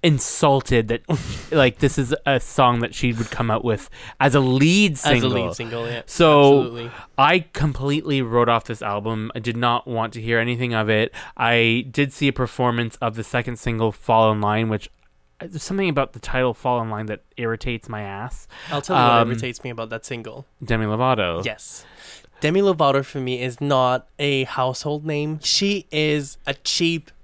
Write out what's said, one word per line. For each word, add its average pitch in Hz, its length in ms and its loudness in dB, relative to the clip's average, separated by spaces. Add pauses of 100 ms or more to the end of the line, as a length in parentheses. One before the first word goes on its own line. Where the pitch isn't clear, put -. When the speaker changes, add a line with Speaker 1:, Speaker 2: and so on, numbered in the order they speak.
Speaker 1:
insulted 135 840 2
that, 117 140 -4 (260)
<laughs> - 240 -8
like, 135 260 4
this 143 200 2
is 123 160 0 (120)
a 135 140 2
song 123 400 2
that 117 140 -4
she 123 180 0
would 113 180 -4
come 117 200 -2
out 110 140 -2
with 110 260 -2 (300)
as 135 140 4
a 143 60 6
lead 156 520 4
Speaker 2:
As 135 120 -8
a 151 80 2
lead 120 80 4
Speaker 1:
single. 123 340 -2
Speaker 2:
single, 117 340 -8
yeah. 117 180 -8
Speaker 1:
So, 147 540 8
Speaker 2:
Absolutely. 120 300 -6 (260)
Speaker 1:
I 160 240 4 (120)
completely 143 680 -2
wrote 117 260 2
off 117 160 2
this 113 180 -10
album. 110 520 -4
I 120 60 -8
did 113 160 -6
not 120 300 -2
want 113 280 -4
to 117 80 -10
hear 117 160 0
anything 120 360 -2
of 107 140 0
it. 110 240 2 (240)
I 117 540 2
did 139 220 -2
see 143 160 0
a 131 40 0
performance 120 640 -2
of 113 200 -4
the 113 80 -8
second 120 340 -4
single, 113 340 -2
Fall 113 400 2
in 107 80 -2
Line, 107 280 0
which, 107 200 -4 (520)
uh, 165 80 -12
there's 170 140 -10
something 196 260 -2
about 139 240 -2
the 117 80 -16
title 127 340 -2
Fall 123 260 -2
in 113 100 -6
Line 107 160 -6
that 107 160 -8 (140)
irritates 113 520 -6
my 107 140 -10
ass. 101 440 -12 (240)
Speaker 2:
I'll 143 120 -4
tell 185 140 -2
you 127 60 4
what 120 100 6 (100)
Speaker 1:
Um, 117 80 2
Speaker 2:
irritates 117 340 -6
me 127 60 -8
about 113 200 -10
that 113 160 -12
single. 117 400 -12 (180)
Speaker 1:
Demi 110 220 0
Lovato. 107 580 0
Speaker 2:
Yes. - 400 -10 (560)
Demi 165 200 2
Lovato 151 440 2
for - 140 -10
me 127 240 -4
is 123 180 -6
not 127 460 2 (140)
a 139 240 0
household 135 600 -4
name. 151 380 -4
She 202 480 0
is 151 560 -2
a 139 80 -4
cheap 165 560 -2 (140)